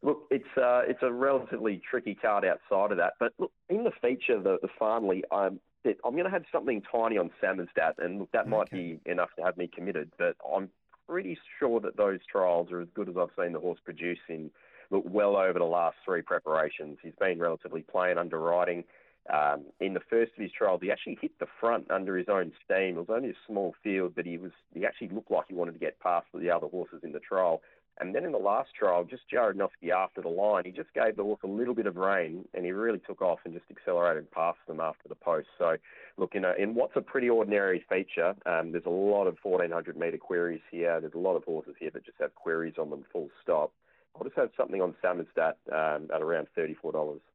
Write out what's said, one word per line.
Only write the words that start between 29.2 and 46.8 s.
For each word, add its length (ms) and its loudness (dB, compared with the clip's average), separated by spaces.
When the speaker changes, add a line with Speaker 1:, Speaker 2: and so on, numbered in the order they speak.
Speaker 1:
Jared 300 2
Noski 340 -4
after 300 0
the 80 -4
line, 360 2
he 60 -10
just 220 -12
gave 240 2
the 60 -2
horse 200 -2
a 40 -6
little 260 -2
bit 140 0
of 80 -4
rein, 580 0
and 100 -4
he 80 -2
really 280 -2
took 240 -8
off 200 2
and 120 -12
just 160 -14
accelerated 600 0
past 360 -2
them 120 -8
after 300 -6
the 60 -10
post. 320 -2
So, 200 2
look, 200 -2
in 100 0
a, 80 2
in 220 0
what's 200 2
a 60 2
pretty 260 0
ordinary 600 4
feature, 460 0
um, 260 0
there's 140 -4
a 60 0
lot 340 4
of 140 0
fourteen 320 2
hundred 260 -4
metre 220 -2
queries 500 -2
here. 320 0
There's 140 -10
a 20 -6
lot 180 2
of 80 -2
horses 360 -6
here 120 -6
that 140 -14
just 160 -20
have 140 -6
queries 440 -4
on 120 -4
them, 200 -10
full 180 -6
stop. 320 0
I'll 80 -10
just 140 -10
have 180 0
something 240 -2
on 140 0
Samizdat, 520 0
um, 400 -2
at 80 -2
around 340 -2
thirty-four 360 -4